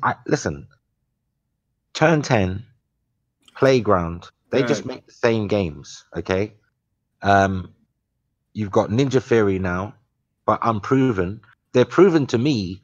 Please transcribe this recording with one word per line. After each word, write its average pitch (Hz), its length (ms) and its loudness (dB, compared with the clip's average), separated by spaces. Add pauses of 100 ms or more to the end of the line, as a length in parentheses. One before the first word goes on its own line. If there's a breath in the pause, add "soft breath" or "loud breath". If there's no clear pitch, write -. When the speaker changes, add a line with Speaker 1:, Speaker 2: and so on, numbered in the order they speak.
Speaker 1:
I, - 140 -2 (100)
listen, 80 420 -4 (1300)
Turn 156 280 2
ten, 101 420 -2 (920)
Playground, 98 760 0 (200)
they 131 140 0
just 107 220 -2
Speaker 2:
Right. 120 100 -12
Speaker 1:
make - 120 -20
the - 60 -20
same 113 340 0
games, 85 560 -6 (120)
okay? 98 380 -4 (680)
Um, 98 520 2 (800)
you've 104 180 -8
got 104 180 2
Ninja 127 320 0
Theory 101 380 0
now, 92 340 -6 (520)
but 107 180 0
unproven. 110 760 0 (320 soft breath)
They're 123 120 4
proven 165 420 4
to 123 100 -2
me 107 460 -2